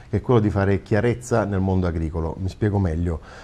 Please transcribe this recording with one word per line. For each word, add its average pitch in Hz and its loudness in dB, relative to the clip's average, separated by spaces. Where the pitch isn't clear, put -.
che 208 0
è 196 -2
quello 123 4
di 104 4
fare 98 2
chiarezza 113 0
nel 98 -2
mondo 92 2
agricolo. 80 -4
Mi 92 -4
spiego 101 0
meglio. 85 0